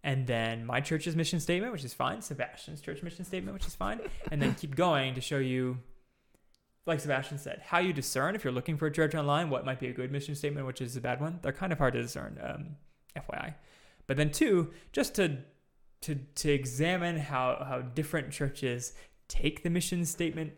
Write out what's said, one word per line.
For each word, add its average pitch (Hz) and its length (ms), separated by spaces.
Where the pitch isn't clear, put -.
and 135 240
then 113 380
my 123 160
church's 160 340
mission 165 240
statement, 180 340
which 143 100
is 123 100
fine, 165 280
Sebastian's 143 600
church 151 220
mission 175 220
statement, 190 280
which 190 140
is - 80
fine, 208 260
and 147 100
then 135 140
keep 139 200
going 139 400
to 131 60
show 143 180
you, 127 380
like 160 140
Sebastian 139 380
said, - 280
how 170 140
you 185 140
discern 143 420
if 208 80
you're 127 100
looking 143 240
for 156 100
a 147 40
church 156 240
online, 151 340
what 127 160
might 131 140
be 127 80
a 123 60
good 127 180
mission 143 240
statement, 143 320
which 131 140
is 123 140
a 120 60
bad 123 200
one. 165 200
They're 139 100
kind 190 200
of 151 80
hard 131 140
to 120 80
discern, - 420
um, - 320
F - 140
Y - 80
I. - 180
But 135 100
then 151 120
two, 185 420
just - 240
to, 160 220
to, 151 140
to 143 360
examine 160 680
how, 135 500
how 127 140
different 139 500
churches 123 640
take - 360
the 175 80
mission 175 340
statement 156 520